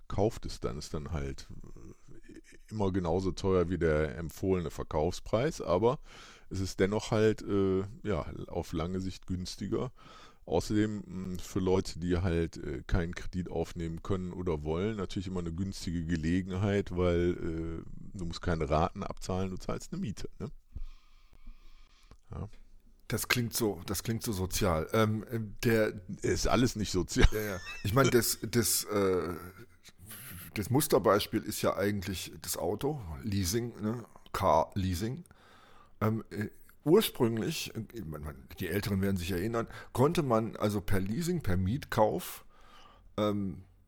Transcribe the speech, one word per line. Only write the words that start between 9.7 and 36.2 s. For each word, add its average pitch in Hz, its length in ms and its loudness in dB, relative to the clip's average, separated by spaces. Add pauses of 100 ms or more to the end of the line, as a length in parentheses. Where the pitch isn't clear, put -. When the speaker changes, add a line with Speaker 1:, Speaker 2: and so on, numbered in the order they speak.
Speaker 1:
Außerdem, 107 600 2
mh, 92 380 -6
für - 160 -4
Leute, 92 400 2
die 87 180 2
halt, 85 400 0
äh, 69 300 -8
keinen 87 260 2
Kredit - 380 -4
aufnehmen 82 500 -4
können 92 320 -2
oder 85 300 -2
wollen, 90 340 -2
natürlich 92 300 -4
immer 95 140 -4
eine 85 120 -4
günstige 87 500 -4
Gelegenheit, 92 960 0
weil, 87 840 0
äh, - 340 -12
du 90 80 -6
musst 82 160 -6
keine 80 260 0
Raten 78 360 2
abzahlen, 95 480 -4
du 92 60 -8
zahlst - 360 -6
eine 175 80 -4
Miete, 113 260 -6 (120)
ne? - 100 -6 (1800)
Ja. - 180 -8 (600)
Speaker 2:
Das - 180 -2
klingt 117 260 0
so, 101 320 2
das 101 160 -2
klingt 113 220 -2
so 117 100 -2
sozial. 92 580 2
Ähm, 110 380 4
äh, 117 100 -4 (240)
der 110 300 4 (300)
Speaker 1:
Ist - 240 2
alles 117 280 4
nicht 104 160 -2
sozial. 92 400 2
Speaker 2:
Ja, 107 100 -2
ja. 101 160 -6 (260)
Ich 101 100 -4
meine, 131 160 6
das, - 320 2
das, 110 440 0
äh, 92 500 0 (1200)
das 104 160 -2
Musterbeispiel 110 720 6
ist - 180 -4
ja - 140 4
eigentlich 101 560 -2 (100)
das - 160 -6
Auto, 131 420 -2 (220)
Leasing, 101 600 0
ne? 110 220 -2 (300)
Car 82 400 6
Leasing. 101 520 -2 (760)
Ähm, 110 300 0